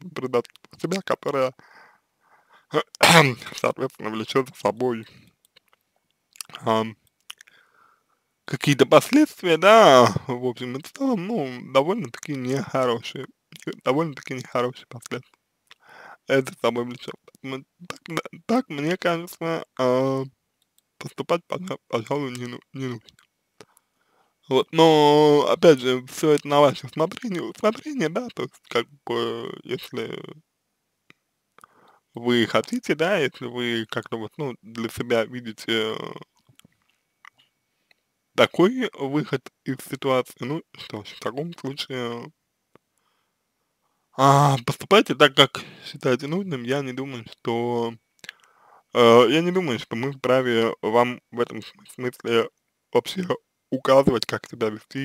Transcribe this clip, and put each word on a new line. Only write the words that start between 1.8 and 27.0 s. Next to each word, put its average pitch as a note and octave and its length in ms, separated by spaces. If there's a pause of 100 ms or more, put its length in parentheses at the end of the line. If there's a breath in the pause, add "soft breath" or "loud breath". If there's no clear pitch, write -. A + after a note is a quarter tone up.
<clears throat> D3+ 880
соответственно, - 540
влечёт A2 400
за - 60
собой, A2+ 520 (1600 soft breath)
ам, A2 320 (1500 soft breath)
какие-то C#3 420
последствия, F3+ 720
да, E3 560 (140)
в B2 180
общем B2 300
и C#3 60
целом, A#3+ 460
ну, C3 440
довольно-таки C#3+ 640
нехорошие, B2+ 920 (580)
довольно-таки C#3 480
нехорошие B2+ 540
последствия. - 520 (880 loud breath)
Это C3 240
с - 80
собой A#2+ 240
влечёт. B2 320 (260)
М, C3+ 240 (220)
так, - 220
м, D#3+ 80 (280)
так, B3 240
мне D#3 280
кажется, E3 680 (140)
а, C3 440 (760)
поступать, - 500
пожа-, D3+ 400
пожалуй, C3+ 440
не B2 160
ну, A#2+ 120 (140)
не C3+ 140
нужно. A#2+ 220 (1400)
Вот, C3+ 240
но, D3+ 760
опять D#3 300
же, B2+ 260
всё D3+ 280
это C#3+ 140
на C#3+ 140
ваше C3+ 240
усмотрение, F3 560